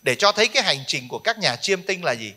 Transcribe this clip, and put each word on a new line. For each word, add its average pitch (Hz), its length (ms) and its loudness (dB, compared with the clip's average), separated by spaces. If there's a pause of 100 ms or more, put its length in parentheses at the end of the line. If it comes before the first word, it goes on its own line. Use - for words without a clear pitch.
Để 127 120 2
cho 208 180 4
thấy 220 160 4
cái 254 140 2
hành 139 240 0
trình 123 220 -6
của 123 100 -8
các 226 200 -2
nhà 139 180 0
chiêm 190 260 -2
tinh 180 220 -4
là 135 100 0
gì? 107 220 -10